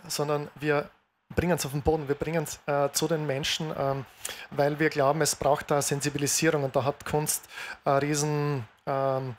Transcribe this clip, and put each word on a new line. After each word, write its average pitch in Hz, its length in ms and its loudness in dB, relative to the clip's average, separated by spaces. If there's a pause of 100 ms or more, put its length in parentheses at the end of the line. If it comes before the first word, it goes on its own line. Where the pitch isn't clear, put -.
sondern 147 460 -2
wir 147 340 0 (460)
bringen 170 220 0
es - 80 -4
auf 135 80 -6
den 147 80 -2
Boden, 156 260 0
wir 143 80 0
bringen 156 280 -2
es, - 240 -10
äh, 143 240 2
zu - 160 0
den 156 200 -2
Menschen, 156 500 -2
ähm, 139 280 -2 (460)
weil 143 280 2
wir 156 100 6
glauben, 147 320 4
es 147 140 2
braucht 147 360 2
da 143 100 4
Sensibilisierung 143 840 0
und 135 120 0
da 127 100 2
hat 139 200 -2
Kunst - 380 -2 (400)
ein 139 140 4
riesen, 147 680 0 (200)
ähm, 135 540 -2